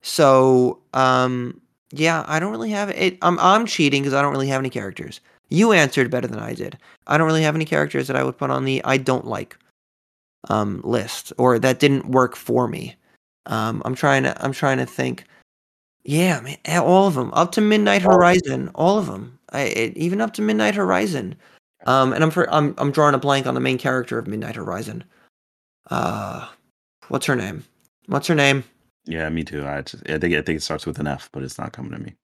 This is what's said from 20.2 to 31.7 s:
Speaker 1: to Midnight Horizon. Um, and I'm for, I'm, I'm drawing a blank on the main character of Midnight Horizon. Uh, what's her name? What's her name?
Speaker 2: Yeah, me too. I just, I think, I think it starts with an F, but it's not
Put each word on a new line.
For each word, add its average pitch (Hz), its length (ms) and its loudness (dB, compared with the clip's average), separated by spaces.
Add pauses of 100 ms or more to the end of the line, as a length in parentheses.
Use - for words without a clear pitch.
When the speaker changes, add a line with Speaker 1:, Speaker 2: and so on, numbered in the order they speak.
Speaker 1:
to 214 80 -6
Midnight 214 340 0
Horizon. 185 600 -2 (500)
Um, 131 260 4
and - 100 -2
I'm 160 100 4
for, - 220 0
I'm, 147 240 2
I'm 143 140 0
drawing 147 240 4
a - 20 -2
blank 139 300 0
on 127 60 -2
the 127 80 -2
main 131 160 0
character 127 420 -2
of - 80 -10
Midnight 110 300 -8
Horizon. 107 480 -10 (840)
Uh, - 560 -4 (640)
what's - 200 -4
her 139 80 2
name? 101 280 -6 (440)
What's 143 200 -2
her 165 80 4
name? 139 300 4 (400)
Speaker 2:
Yeah, 80 240 -6
me 80 160 -4
too. 71 200 -8
I 71 180 -6
just, - 260 -18
I 78 80 -2
think, 85 180 2
I 76 60 0
think 80 160 -4
it 76 60 -8
starts 80 220 -8
with 76 140 -6
an 73 80 -4
F, 69 240 -8
but 67 120 -10
it's 65 140 -12
not - 140 -10